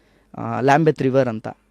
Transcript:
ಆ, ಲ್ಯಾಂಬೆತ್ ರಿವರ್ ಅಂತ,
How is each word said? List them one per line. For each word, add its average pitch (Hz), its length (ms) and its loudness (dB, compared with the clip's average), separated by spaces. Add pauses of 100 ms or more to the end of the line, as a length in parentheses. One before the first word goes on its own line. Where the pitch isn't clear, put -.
(380)
ಆ, 113 220 -6
ಲ್ಯಾಂಬೆತ್ 143 420 2
ರಿವರ್ 131 260 2
ಅಂತ, 113 200 -8 (240)